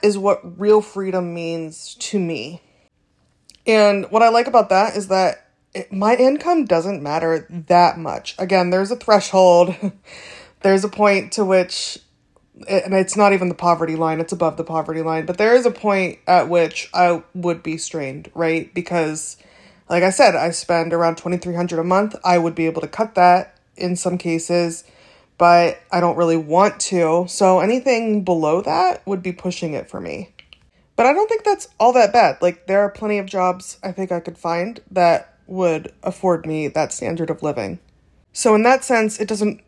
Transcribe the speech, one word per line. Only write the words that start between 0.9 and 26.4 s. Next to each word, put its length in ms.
means 600
to 220
me. 440
And 440
what 120
I 80
like 160
about 240
that 260
is 120
that 420
it, 180
my 240
income 480
doesn't 380
matter 480
that 480
much. 400
Again, 320
there's 200
a 60
threshold. 840
<laughs> 120
There's 220
a 40
point 440
to 120
which, 540
and 260
it's 220
not 180
even 140
the 60
poverty 400
line, 260
it's 120
above 240
the 80
poverty 380
line, 220
but 140
there 160
is 100
a 60
point 560
at 220
which 440
I 300
would 280
be 140
strained, 580
right? 400
Because 640
like 140
I 80
said, 240
I 160
spend 420
around 240
twenty-three 380
hundred 240
a 60
month. 400
I 140
would 160
be 120
able 140
to 80
cut 260
that 440
in 200
some 220
cases, 680
but 400
I 80
don't 160
really 200
want 440